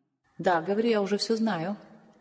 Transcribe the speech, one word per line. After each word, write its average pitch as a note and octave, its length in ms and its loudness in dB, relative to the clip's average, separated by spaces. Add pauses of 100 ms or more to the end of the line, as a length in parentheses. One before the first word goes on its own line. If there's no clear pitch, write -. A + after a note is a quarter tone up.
(380)
«Да, E3+ 240 2
говорю, G3+ 280 0
я G#3+ 120 2
уже G3+ 160 0
всё A3+ 180 0
знаю». G#3 400 -2 (460)